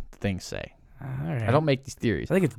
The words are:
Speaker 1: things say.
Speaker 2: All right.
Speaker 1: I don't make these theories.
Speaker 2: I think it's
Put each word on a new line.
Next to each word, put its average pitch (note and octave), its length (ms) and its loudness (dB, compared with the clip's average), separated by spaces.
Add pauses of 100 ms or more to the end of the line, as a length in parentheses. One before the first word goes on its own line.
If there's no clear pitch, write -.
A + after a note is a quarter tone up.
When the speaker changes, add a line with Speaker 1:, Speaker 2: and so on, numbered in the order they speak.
(120)
Speaker 1:
things G2 300 -2
say. G1+ 300 -8 (300)
Speaker 2:
All C3+ 40 -10 (220)
right. C3 140 -2
Speaker 1:
I G#2+ 80 0
don't D#3 160 4
make C#3 180 2
these - 80 -12
theories. F2+ 380 0
Speaker 2:
I E3 40 2
think F#3 120 6
it's A#2 120 0